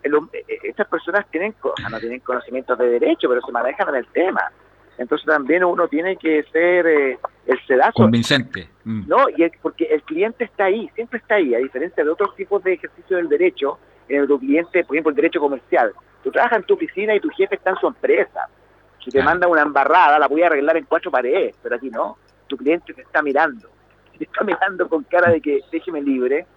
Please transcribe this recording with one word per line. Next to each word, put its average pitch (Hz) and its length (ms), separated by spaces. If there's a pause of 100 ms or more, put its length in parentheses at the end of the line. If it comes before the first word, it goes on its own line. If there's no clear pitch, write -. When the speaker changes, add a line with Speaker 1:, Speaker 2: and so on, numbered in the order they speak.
Speaker 1:
el 147 100
hom-, 151 200
eh, - 140
eh, 110 160
estas 120 240
personas 185 420
tienen 196 240
co-, - 220
o - 20
sea, 120 120
no 113 100
tienen 117 220
conocimientos 127 580
de 123 100
derecho, 156 400
pero 123 120
se - 100
manejan 131 380
en 143 60
el 120 120
tema. 185 340 (560)
Entonces 135 300
también 151 360
uno 170 240
tiene 175 280
que 156 360
ser, 175 360
eh, 139 320 (260)
el 127 220
sedazo. 143 260
Speaker 2:
Convincente. 117 760 (140)
Mm. 110 240
Speaker 1:
No, 247 220
y 165 140
el, 165 80 (100)
porque 160 240
el 151 180
cliente 208 420
está 202 200
ahí, 196 300
siempre 233 240
está - 160
ahí, 147 180
a 117 60
diferencia 143 440
de 147 60
otros 196 260
tipos 196 280
de 185 100
ejercicio - 440
del 170 120
derecho, 147 480 (300)
en 139 100
el 143 60
que 135 40
tu 139 120
cliente, 160 460
por 135 100
ejemplo, 160 140
el 143 60
derecho 165 240
comercial, 139 520 (320)
tú - 80
trabajas 233 280
en 185 60
tu 202 100
oficina 208 380
y 202 60
tu 160 100
jefe 190 260
está 185 160
en 190 60
su 175 100
empresa. 151 600 (560)
Si 123 80
te 135 80
Speaker 2:
Claro. 139 120
Speaker 1:
manda 180 160
una 165 140
embarrada, 147 560
la 143 100
voy 147 140
a 175 60
arreglar 156 300
en 151 80
cuatro 165 260
paredes, 127 500
pero 120 140
aquí 123 140
no, 160 280 (300)
tu 139 100
cliente 156 360
te - 80
está - 200
mirando, 143 480 (220)
<laughs> - 260
te 311 60
está - 200
mirando 185 460
con 156 140
cara 175 260
de 165 100
que 143 220 (100)
"déjeme 165 300
libre". 135 440 (120)